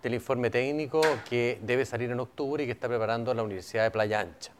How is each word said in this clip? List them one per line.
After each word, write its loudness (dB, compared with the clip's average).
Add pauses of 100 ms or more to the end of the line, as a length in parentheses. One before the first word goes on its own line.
del -2
informe 0
técnico 0 (260)
que 2
debe 2
salir -4
en -2
octubre -4
y 0
que -2
está -6
preparando 0
la 0
Universidad -2
de 4
Playa 2
Ancha. -8